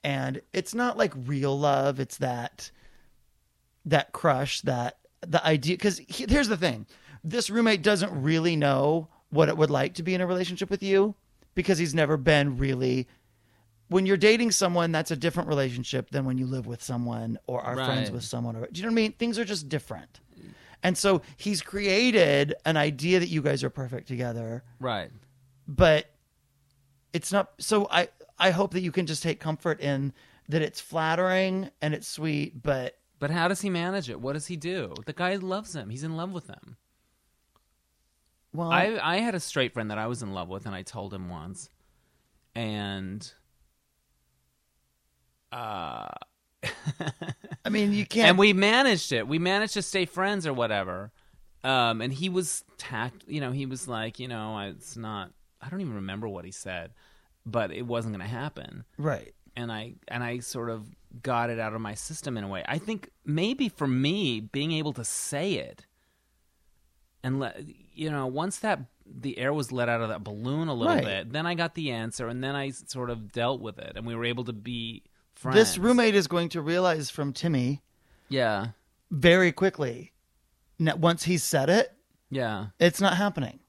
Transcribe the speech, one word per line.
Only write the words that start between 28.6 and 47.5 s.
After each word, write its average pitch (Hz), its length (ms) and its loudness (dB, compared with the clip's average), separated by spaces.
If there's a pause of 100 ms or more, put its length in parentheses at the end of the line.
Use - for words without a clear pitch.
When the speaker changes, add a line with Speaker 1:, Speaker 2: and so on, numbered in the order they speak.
Speaker 1:
that 180 80 0
you 180 100 0
can 180 160 0
just 151 160 -4
take 165 180 -2
comfort 156 400 -2
in 139 340 0 (340)
that 156 140 2
it's - 180 -6
flattering 185 880 0 (140)
and 151 100 0
it's - 160 -6
sweet, 147 540 -4
but 135 360 -2 (200)
Speaker 2:
But 143 120 -2
how 165 160 0
does 185 140 0
he 202 80 -2
manage 180 400 -2
it? 110 140 -10
What 131 100 -4
does 147 140 -6
he 175 100 -8
do? 156 380 -6 (100)
The 156 80 -8
guy 180 240 -2
loves 185 400 -6
him. 107 140 -8
He's 131 120 -8
in 160 140 -6
love 180 160 -6
with 175 160 -10
him. - 300 -20 (1700)
Speaker 1:
Well, 165 200 -2
Speaker 2:
I, 190 280 4
I 170 180 2
had 226 160 0
a 170 60 -2
straight 127 340 -2
friend 107 160 -4
that 104 80 -4
I 110 100 -4
was 120 140 -6
in 98 100 -8
love 90 160 -6
with, 95 180 -8
and 98 80 -8
I 92 80 -10
told 98 320 -10
him 92 140 -8
once. 87 400 -12 (840)
And, 101 760 -8 (2250)
uh, 85 560 -8 (540)
<laughs> - 1040 -10